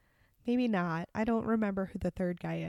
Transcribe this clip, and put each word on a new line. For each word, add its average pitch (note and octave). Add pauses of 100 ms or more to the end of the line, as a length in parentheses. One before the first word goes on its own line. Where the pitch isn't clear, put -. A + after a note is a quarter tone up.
(480)
Maybe B3
not. F3
I A3
don't A3+
remember G3+
who F#3+
the F3+
third F3+
guy E3